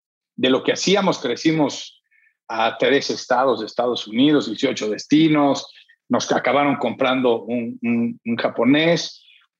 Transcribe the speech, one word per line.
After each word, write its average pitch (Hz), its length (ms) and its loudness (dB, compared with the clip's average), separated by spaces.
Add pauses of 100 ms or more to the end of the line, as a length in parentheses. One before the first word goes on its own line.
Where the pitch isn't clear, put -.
(360)
de 127 140 0
lo 127 140 2
que 127 100 0
hacíamos, 185 460 0
crecimos 143 840 -2 (460)
a 113 300 -2
tres 131 320 2
estados 127 500 0
de 110 60 -8
Estados 120 420 -4
Unidos, 127 400 2
dieciocho 110 420 -4
destinos, 147 840 2 (380)
nos - 220 -2
acabaron 139 460 0
comprando 123 680 0
un, 120 380 -6
un, 117 420 -2
un 117 120 -4
japonés 147 880 0 (360)